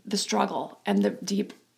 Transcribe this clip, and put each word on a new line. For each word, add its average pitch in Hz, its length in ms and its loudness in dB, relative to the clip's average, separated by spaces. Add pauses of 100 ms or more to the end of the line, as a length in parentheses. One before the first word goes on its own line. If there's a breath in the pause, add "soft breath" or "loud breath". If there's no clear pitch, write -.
the 202 120 -2
struggle 185 680 -2
and 202 160 4
the 202 80 4
deep 196 420 -4 (260)